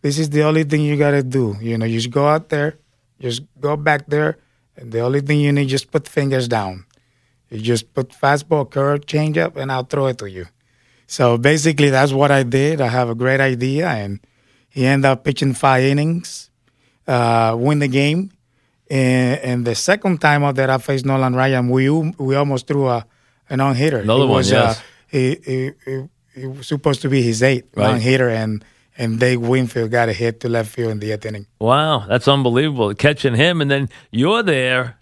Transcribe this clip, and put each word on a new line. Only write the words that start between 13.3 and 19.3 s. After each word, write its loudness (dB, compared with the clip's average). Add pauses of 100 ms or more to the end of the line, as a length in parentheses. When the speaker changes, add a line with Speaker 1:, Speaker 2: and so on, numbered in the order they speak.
Speaker 1:
idea, 0
and -6 (500)
he -2
ended 4
up 0
pitching -2
five 2
innings, -2 (580)
uh, 2
win 2
the 0
game. 0 (580)
And, 2